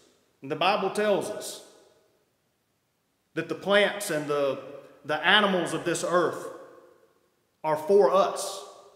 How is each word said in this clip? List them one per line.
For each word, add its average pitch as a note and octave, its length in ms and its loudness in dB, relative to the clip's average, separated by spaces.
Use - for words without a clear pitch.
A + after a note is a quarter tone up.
And C#3 100 -8
the D#3 60 -2
Bible F#3+ 320 2
tells G3+ 400 0
us - 340 -12
that D#3+ 120 -6
the D#3+ 60 -6
plants G3 540 0
and D3+ 160 -2
the, C#3 340 -2
the D3+ 180 -4
animals F#3 520 2
of D3 100 -6
this E3 180 -2
earth D#3+ 400 0
are D#3 140 0
for G3 340 4
us. - 540 0